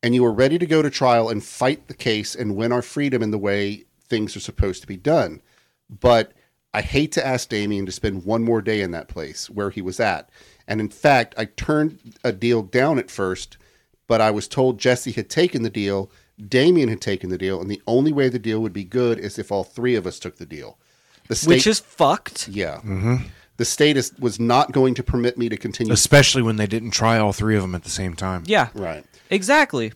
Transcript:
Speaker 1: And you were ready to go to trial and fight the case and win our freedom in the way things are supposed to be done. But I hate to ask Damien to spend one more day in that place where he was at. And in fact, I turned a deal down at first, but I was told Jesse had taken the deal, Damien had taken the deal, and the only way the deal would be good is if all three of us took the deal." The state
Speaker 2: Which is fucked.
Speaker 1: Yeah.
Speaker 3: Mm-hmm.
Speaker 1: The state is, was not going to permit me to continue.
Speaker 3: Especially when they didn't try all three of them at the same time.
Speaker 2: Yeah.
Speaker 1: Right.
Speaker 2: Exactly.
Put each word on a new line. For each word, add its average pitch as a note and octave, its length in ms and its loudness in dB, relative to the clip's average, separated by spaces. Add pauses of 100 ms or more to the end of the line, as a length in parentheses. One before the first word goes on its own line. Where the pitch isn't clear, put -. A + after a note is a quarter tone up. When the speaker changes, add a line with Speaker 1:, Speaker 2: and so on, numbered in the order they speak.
Speaker 1:
And A#2+ 120 4
you B2 80 6
were A#2 100 4
ready C3+ 240 4
to F3 80 0
go D#3+ 160 2
to D3 80 0
trial A#2+ 400 2
and G#2+ 140 -4
fight - 440 -4
the - 60 -16
case G#2+ 400 -4
and G#2 220 -4
win A2+ 160 -2
our B2 100 0
freedom C3+ 400 -2
in G#2+ 80 -2
the G#2+ 80 -4
way G2+ 460 -2 (260)
things G#2+ 260 -2
are G#2 40 -12
supposed - 420 -4
to - 60 -20
be G2 100 -12
done. G#2 440 0 (480)
But A2+ 420 2 (420)
I G#2+ 80 -4
hate D3+ 320 -2
to C3+ 120 -2
ask C3 220 -2
Damien G#2 380 -4
to F#2 60 -10
spend F#2+ 340 -6
one A2+ 180 0
more A2+ 200 0
day G#2+ 180 0
in F#2 100 -2
that E2 160 -10
place D#2 440 -12
where G2+ 180 -4
he G2 140 -10
was F#2 160 -8
at. F#2+ 280 0 (400)
And G#2+ 140 -4
in G#2 80 -4
fact, B2+ 480 2
I A2 80 -4
turned D3+ 800 -2
a B2 80 0
deal A2+ 320 0
down C3 340 2
at - 140 -6
first, - 460 -6 (500)
but A2+ 140 4
I A2 100 4
was G#2 160 -4
told C3 320 0
Jesse B2 320 0
had G#2+ 180 -8
taken D#3+ 320 0
the A2+ 80 -2
deal, G2 400 -2 (400)
Damien C#3+ 400 4
had A2 120 -6
taken F#2 280 -4
the F#2 80 -4
deal, F#2 240 -4
and F#2 80 -8
the G2+ 160 -8
only C3+ 260 2
way C#3 160 2
the B2 120 -2
deal A2 220 -4
would G#2+ 120 -4
be G2+ 100 -8
good A#2 360 0
is G2 180 -10
if G#2+ 140 -8
all G2 120 -2
three B2 300 -2
of G2 140 -2
us E2+ 100 -10
took - 200 -14
the E2+ 100 -16
deal." C#2 320 -18 (480)
The A2+ 80 -4
state D3+ 140 -2
Speaker 2:
Which F3+ 180 6
is G#3+ 120 2
fucked. - 680 -2
Speaker 1:
Yeah. F#2+ 300 -6
Speaker 3:
Mm-hmm. G#2 400 -2 (400)
Speaker 1:
The A#2 80 -2
state D3+ 320 4
is, B2 200 -2
was A2+ 220 -4
not B2 320 4
going C3 240 4
to B2+ 80 -6
permit A#2+ 340 0
me A#2+ 120 -2
to A2 80 -6
continue. A2+ 360 -2
Speaker 3:
Especially C3+ 480 6
when A2+ 140 2
they G#2+ 100 0
didn't A2 260 -4
try A2+ 280 2
all G#2 140 4
three G#2+ 220 2
of G#2 60 4
them F#2 140 -2
at F2 80 -6
the - 80 -12
same F2 240 -6
time. F#2 320 -4
Speaker 2:
Yeah. B2+ 260 2
Speaker 1:
Right. E2 320 -8 (240)
Speaker 2:
Exactly. G3 680 2